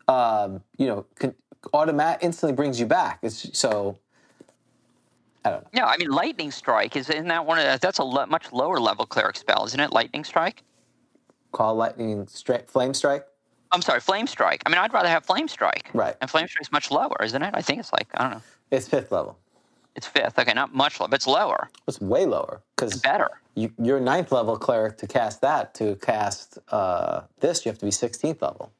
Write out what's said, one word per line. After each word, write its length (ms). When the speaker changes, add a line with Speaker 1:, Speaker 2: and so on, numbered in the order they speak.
Speaker 1:
um, 540
you 100
know, 280
can, 200
automat-, 500
instantly 320
brings 260
you 60
back. 360
It's, 360
so, 400
I 60
don't 120
know. 100
Speaker 2:
Yeah, 140
I 100
mean, 140
Lightning 400
Strike, 460
is, 120
isn't 200
that 180
one 120
of 60
the, 160
that's 180
a 60
lo-, 220
much 260
lower 260
level 280
cleric 300
spell, 280
isn't 160
it? 120
Lightning 320
Strike? 380
Speaker 1:
Call 220
Lightning 520
Stri-, 420
Flame 260
Strike? 320
Speaker 2:
I'm 100
sorry, 180
Flame 260
Strike. 400
I 20
mean, 100
I'd 140
rather 160
have 160
Flame 240
Strike. 460
Speaker 1:
Right. 260
Speaker 2:
And 100
Flame 180
Strike's 240
much 180
lower, 320
isn't 200
it? 120
I 80
think 180
it's 120
like, 220
I 80
don't 100
know. 100
Speaker 1:
It's 180
fifth 240
level. 260
Speaker 2:
It's 100
fifth. 320
Okay, 160
not 200
much 260
lower, 80
but 80
it's 100
lower. 420
Speaker 1:
It's 120
way 260
lower, 360
'cause 180
Speaker 2:
It's 80
better. 380
Speaker 1:
you, 180
you're 180
ninth 320
level 240
cleric 420
to 80
cast 340
that, 340
to 220
cast, 600
uh, 520
this, 240
you 60
have 80
to 60
be 60
sixteenth 520
level. 380